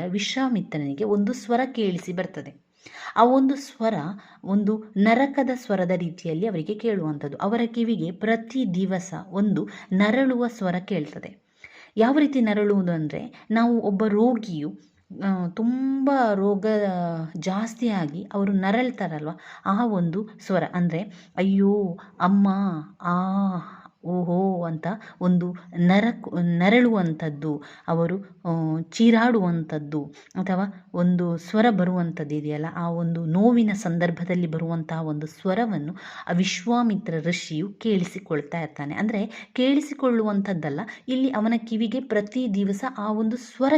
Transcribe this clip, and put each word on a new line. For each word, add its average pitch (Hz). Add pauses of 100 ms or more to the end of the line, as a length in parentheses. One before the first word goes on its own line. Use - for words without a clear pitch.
ವಿಶ್ವಾಮಿತ್ರನಿಗೆ 190
ಒಂದು 208
ಸ್ವರ 240
ಕೇಳಿಸಿ 190
ಬರ್ತದೆ. - (640)
ಆ 220
ಒಂದು 269
ಸ್ವರ 226 (500)
ಒಂದು 208 (140)
ನರಕದ 254
ಸ್ವರದ 185
ರೀತಿಯಲ್ಲಿ 175
ಅವರಿಗೆ 185
ಕೇಳುವಂಥದ್ದು. 156
ಅವರ 220
ಕಿವಿಗೆ 226
ಪ್ರತಿ 226
ದಿವಸ 185 (160)
ಒಂದು 190 (220)
ನರಳುವ 240
ಸ್ವರ 190
ಕೇಳ್ತದೆ. - (540)
ಯಾವ 233
ರೀತಿ 277
ನರಳುವುದು 202
ಅಂದರೆ, -
ನಾವು 233
ಒಬ್ಬ 208
ರೋಗಿಯು, 208 (360)
ಆ, 185
ತುಂಬ 262 (220)
ರೋಗ 196 (720)
ಜಾಸ್ತಿಯಾಗಿ 190 (100)
ಅವರು 202
ನರಳ್ತಾರಲ್ವ, 190 (360)
ಆ 202
ಒಂದು 190 (160)
ಸ್ವರ 180 (100)
ಅಂದರೆ 170 (380)
ಅಯ್ಯೋ, 196 (200)
ಅಮ್ಮ, 196 (540)
ಆ, 175 (880)
ಓಹೋ 180
ಅಂತ 165 (340)
ಒಂದು 180 (220)
ನರಕು-, 196
ನರಳುವಂಥದ್ದು, 170 (240)
ಅವರು, 170
ಆ, 165
ಚೀರಾಡುವಂಥದ್ದು 170 (220)
ಅಥವಾ 190
ಒಂದು 175
ಸ್ವರ 214
ಬರುವಂಥದ್ದು 175
ಇದೆಯಲ್ಲ, 151 (100)
ಆ 170
ಒಂದು 170
ನೋವಿನ 214
ಸಂದರ್ಭದಲ್ಲಿ 175
ಬರುವಂತಹ 160
ಒಂದು 156
ಸ್ವರವನ್ನು 185 (320)
ಆ -
ವಿಶ್ವಾಮಿತ್ರ 196
ಋಷಿಯು 175
ಕೇಳಿಸಿಕೊಳ್ತಾ 170
ಇರ್ತಾನೆ. 147
ಅಂದರೆ 208
ಕೇಳಿಸಿಕೊಳ್ಳುವಂಥದ್ದಲ್ಲ, 214 (280)
ಇಲ್ಲಿ 262
ಅವನ 220
ಕಿವಿಗೆ 226
ಪ್ರತಿ 220
ದಿವಸ 196 (140)
ಆ 214
ಒಂದು 220
ಸ್ವರ 269